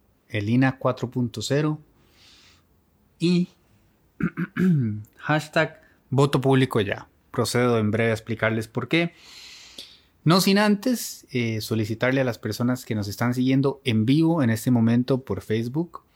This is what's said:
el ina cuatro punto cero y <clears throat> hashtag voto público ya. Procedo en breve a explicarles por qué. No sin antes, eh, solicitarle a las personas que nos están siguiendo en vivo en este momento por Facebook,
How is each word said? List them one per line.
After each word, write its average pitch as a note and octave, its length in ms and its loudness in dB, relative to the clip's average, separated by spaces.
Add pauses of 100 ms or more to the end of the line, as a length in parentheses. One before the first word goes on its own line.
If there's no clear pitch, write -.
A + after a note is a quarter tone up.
(280)
el G#2 220 -4
ina B2+ 280 2
cuatro B2 320 -4
punto A#2+ 320 -6
cero D3+ 380 -2 (1400)
y F3 300 2 (720)
<clears throat> D3+ 880 -2 (120)
hashtag D#3 600 -2 (280)
voto C#3 320 2
público C3 400 2
ya. G2+ 260 -4 (240)
Procedo A#2+ 480 0
en G#2+ 120 0
breve A2+ 180 0
a A2+ 40 2
explicarles A2 540 -4
por B2 220 -6
qué. E3+ 240 0 (1120)
No F3 160 4
sin G3 160 4
antes, G#3 720 0
eh, A2+ 300 -2
solicitarle A2+ 580 -2
a C3 60 0
las A#2 140 -4
personas B2 440 -2
que A2+ 120 -6
nos G2+ 120 -4
están A#2 260 -2
siguiendo C3 520 0
en A2 200 2
vivo D#3+ 380 2
en A#2 60 2
este A2 200 -2
momento B2 540 2
por G2 180 -6
Facebook, A#2+ 600 -6 (140)